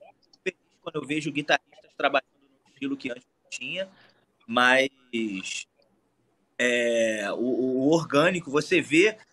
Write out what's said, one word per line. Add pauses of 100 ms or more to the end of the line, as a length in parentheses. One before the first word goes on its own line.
(200)
Fico
feliz (240)
quando
eu
vejo
guitarristas
trabalhando (140)
num
estilo
que
antes
não
tinha, (580)
mas, (1700)
é,
o,
o,
o
orgânico,
você
vê (140)